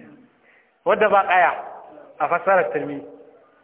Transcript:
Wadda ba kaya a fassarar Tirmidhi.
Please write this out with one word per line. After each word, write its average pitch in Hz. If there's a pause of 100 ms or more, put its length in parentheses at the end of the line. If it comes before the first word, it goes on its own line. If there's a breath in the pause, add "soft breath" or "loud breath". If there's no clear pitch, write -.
(880 soft breath)
Wadda 208
ba 196
kaya 175 (720)
a 147
fassarar 175
Tirmidhi. 143 (600)